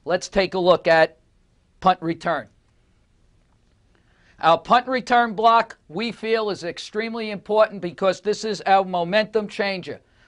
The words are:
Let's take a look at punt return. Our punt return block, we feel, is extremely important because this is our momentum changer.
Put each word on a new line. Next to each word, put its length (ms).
Let's 240
take 240
a 60
look 280
at 300
punt 200
return. 460
Our 200
punt 280
return 460
block, 440
we 220
feel, 380
is 140
extremely 680
important 500
because 400
this 240
is 200
our 200
momentum 600
changer. 520